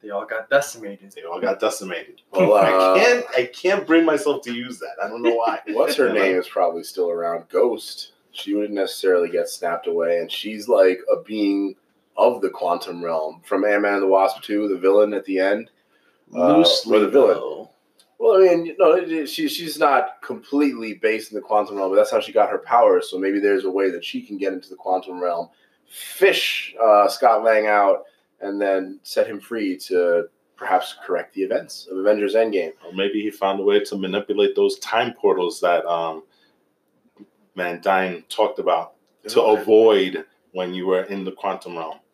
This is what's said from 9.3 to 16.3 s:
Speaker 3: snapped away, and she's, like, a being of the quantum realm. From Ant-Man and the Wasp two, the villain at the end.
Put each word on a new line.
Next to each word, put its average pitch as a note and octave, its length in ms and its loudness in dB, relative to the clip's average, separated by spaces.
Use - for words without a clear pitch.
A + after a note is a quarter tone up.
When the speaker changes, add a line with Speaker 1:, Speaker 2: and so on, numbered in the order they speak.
Speaker 3:
snapped E2+ 380 -6
away, E2+ 320 -2
and E2 120 -8
she's, G#2+ 380 -10
like, F#2+ 300 4
a E2+ 100 0
being G2+ 540 -2
of A2 240 2
the G2 80 -2
quantum F2 540 -6
realm. D#2+ 400 -6
From G2 220 -2
Ant-Man G#2 300 0
and G2 80 -2
the F#2+ 40 0
Wasp F#2+ 340 2
two, G#2 280 -4
the F#2+ 80 -2
villain G2+ 360 4
at G2 120 -6
the F#2+ 140 -2
end. G2+ 300 -2